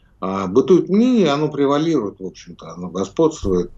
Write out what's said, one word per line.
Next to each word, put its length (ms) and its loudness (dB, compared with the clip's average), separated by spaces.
а, 260 -4
бытует 440 4
мнение, 400 4
оно 180 0
превалирует, 720 -2
в 60 -10
общем-то, 420 -18
оно 220 -12
господствует, 880 -2